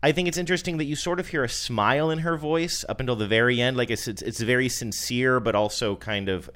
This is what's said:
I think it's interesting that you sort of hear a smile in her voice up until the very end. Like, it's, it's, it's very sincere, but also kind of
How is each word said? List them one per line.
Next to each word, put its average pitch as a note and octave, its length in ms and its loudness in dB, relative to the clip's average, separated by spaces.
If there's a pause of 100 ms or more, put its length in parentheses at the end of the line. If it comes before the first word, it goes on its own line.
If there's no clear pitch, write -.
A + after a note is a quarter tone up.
I D3 80 6
think F3 160 2
it's E3+ 100 -2
interesting F3 400 -2
that D#3 80 0
you D3 100 -4
sort F3 240 -2
of F3 80 -4
hear D3+ 160 0
a A#2 60 0
smile B2 600 2
in D#3+ 80 -2
her E3 180 0
voice D#3+ 520 -2
up - 100 -6
until B2 160 0
the G#2+ 120 -2
very A#2+ 340 4
end. B2+ 160 2
Like, A#2+ 140 0
it's, - 160 -4
it's, G#2 140 -8
it's A2+ 200 -6
very B2 280 2
sincere, B2 720 0
but A2 160 0
also G#2 400 2
kind G2+ 340 -4
of F#2 260 -2